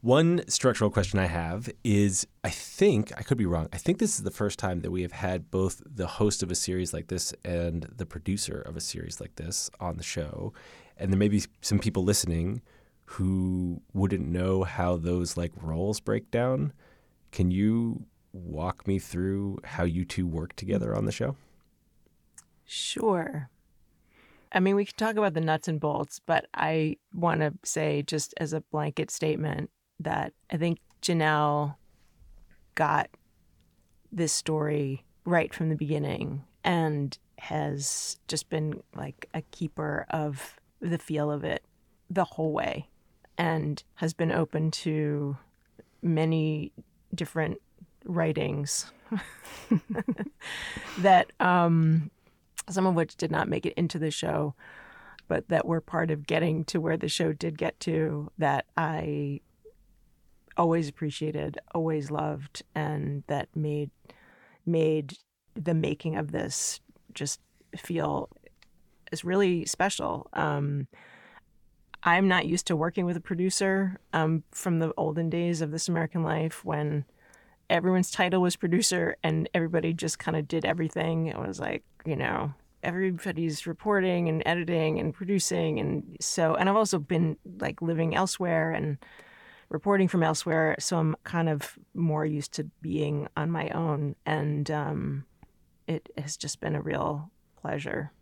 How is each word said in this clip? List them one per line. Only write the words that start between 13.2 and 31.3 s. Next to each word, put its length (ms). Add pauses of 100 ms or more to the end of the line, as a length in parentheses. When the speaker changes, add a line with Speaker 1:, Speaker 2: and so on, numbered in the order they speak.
Speaker 1:
wouldn't 340
know 360
how 320
those, 400
like, 160 (100)
roles 380
break 300
down. 420 (580)
Can 220
you 520 (280)
walk 540
me 120
through 680
how 200
you 200
two 220
work 300
together 380
on 120
the 60
show? 240 (1300)
Speaker 2:
Sure. 840 (1000)
I 100
mean, 140
we 100
could 120
talk 200
about 180
the 60
nuts 280
and 100
bolts, 480
but 260
I 440 (180)
wanna 380 (120)
say 380
just 360
as 140
a 80
blanket 500
statement 600 (300)
that 320 (180)
I 60
think 240 (200)
Janelle 760 (1000)